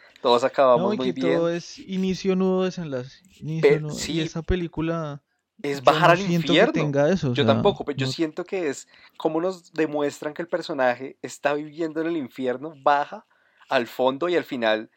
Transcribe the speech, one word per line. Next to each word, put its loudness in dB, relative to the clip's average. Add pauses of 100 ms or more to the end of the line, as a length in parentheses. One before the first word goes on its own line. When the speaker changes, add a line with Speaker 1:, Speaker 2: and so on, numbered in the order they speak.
(200)
Speaker 1:
todos 4
acabamos 4
Speaker 2:
No, 0
y -2
Speaker 1:
muy -2
Speaker 2:
que 0
Speaker 1:
bien. 0
Speaker 2:
todo 2
es -8
inicio, -2
nudo, 2
desenlace, -6 (200)
inicio, 2
Speaker 1:
Pe-, 2
Speaker 2:
nudo, -8
y -10
Speaker 1:
sí. -4
Speaker 2:
esa -6
película, -4 (400)
Speaker 1:
Es -4
Speaker 2:
yo -10
Speaker 1:
bajar 6
Speaker 2:
no 8
Speaker 1:
al 4
Speaker 2:
siento 0
que 6
Speaker 1:
infierno. 4
Speaker 2:
tenga 0
eso, 0
o -2
Speaker 1:
Yo 2
Speaker 2:
sea, 4
Speaker 1:
tampoco, 0
pero -6
yo -2
Speaker 2:
no. -4
Speaker 1:
siento -4
que -4
es -6 (280)
como -2
nos -6
demuestran -2
que -8
el -12
personaje -2
está -2
viviendo -4
en -2
el -2
infierno, -6
baja 0 (420)
al 0
fondo 0
y 0
al 0
final 0